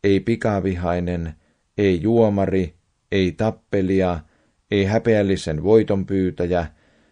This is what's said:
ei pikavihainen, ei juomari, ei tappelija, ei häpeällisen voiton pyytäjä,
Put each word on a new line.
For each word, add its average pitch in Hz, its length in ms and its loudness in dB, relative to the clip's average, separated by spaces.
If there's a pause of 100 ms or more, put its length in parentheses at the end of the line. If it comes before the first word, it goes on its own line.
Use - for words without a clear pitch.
ei 98 160 4
pikavihainen, 90 1120 -2 (440)
ei 95 240 2
juomari, 98 720 2 (380)
ei 95 200 0
tappelija, 95 880 -2 (500)
ei 101 140 2
häpeällisen 98 800 0
voiton 101 440 2
pyytäjä, 90 600 -2 (460)